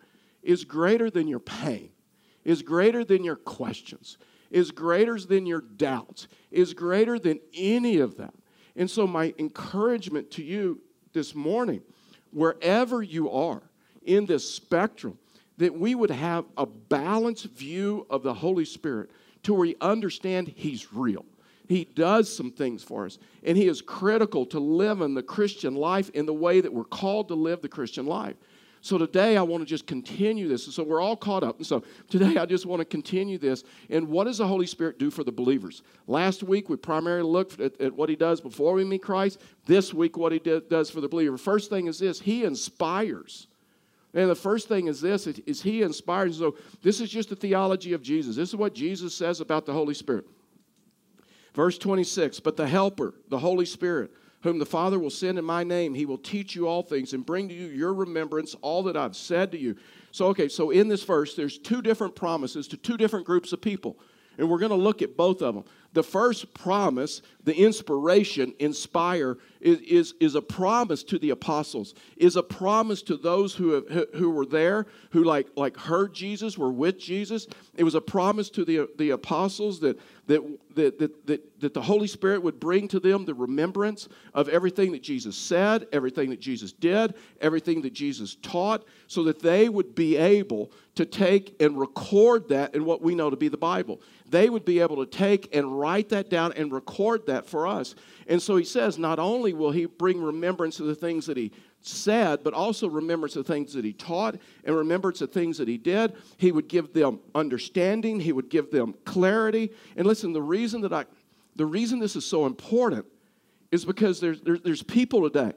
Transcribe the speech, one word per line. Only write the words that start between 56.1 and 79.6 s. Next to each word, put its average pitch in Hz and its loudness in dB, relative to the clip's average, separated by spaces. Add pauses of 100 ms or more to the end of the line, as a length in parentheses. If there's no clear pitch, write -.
teach 202 -8
you 170 -2
all 175 -2
things 139 -6
and 127 -6
bring 185 -4
to 175 -12
you 175 -10
your 156 -2
remembrance 160 -4
all 165 -2
that 175 -2
I've 127 -4
said 180 -2
to 165 -8
you." 117 -4 (360)
So, 185 0
okay, 190 2
so 160 -2
in 190 6
this 202 -2
verse, 151 0
there's 143 -4
two 240 -2
different 220 0
promises 147 -4
to 143 -12
two 240 -4
different 208 0
groups 175 0
of 175 -6
people. 196 -6 (380)
And 160 2
we're 170 2
gonna 214 2
look 202 2
at - -4
both 185 2
of 117 -2
them. 98 -12 (260)
The 160 4
first 220 0
promise, 170 -2 (200)
the 156 0
inspiration, 165 4
inspire, 151 -2 (200)
is, 170 4
is, 170 4
is 151 4
a 147 0
promise 190 0
to 185 -2
the 151 0
apostles, 147 -4 (200)
is 175 6
a 175 2
promise 208 0
to - -4
those 190 0
who 170 2
have, 139 0
who, 160 0
who 170 0
were 147 0
there, 170 2 (240)
who, 165 6
like, 147 2
like, 139 -2
heard 180 0
Jesus, 202 -8
were 131 0
with 160 0
Jesus. 202 -6 (280)
It 170 2
was 160 4
a 156 2
promise 202 0
to 196 -2
the, 160 0 (120)
the 151 2
apostles 190 -2